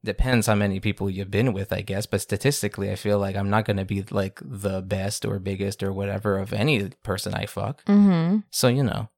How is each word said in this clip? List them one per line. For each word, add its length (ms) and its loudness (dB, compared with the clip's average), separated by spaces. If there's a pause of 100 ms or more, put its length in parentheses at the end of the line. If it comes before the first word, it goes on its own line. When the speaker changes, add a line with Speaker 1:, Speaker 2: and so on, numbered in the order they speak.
Speaker 1:
depends 440 2
how 80 4
many 260 2
people 280 -2
you've 220 -6
been 220 2
with, 180 -4
I 80 -2
guess, 260 -4
but 140 0
statistically, 720 -2
I 40 -2
feel 240 2
like 180 -2
I'm 120 -2
not 140 2
gonna 220 0
be, 260 -2
like, 320 -2
the 380 -4
best 420 -4
or 160 -2
biggest 420 -4
or 120 -2
whatever 460 -2
of 120 -6
any 380 0 (140)
person 300 -4
I 120 -4
fuck. 400 -6
Speaker 2:
Mm-hmm. 540 6 (100)
Speaker 1:
So, 180 0
you 160 4
know 240 -2 (100)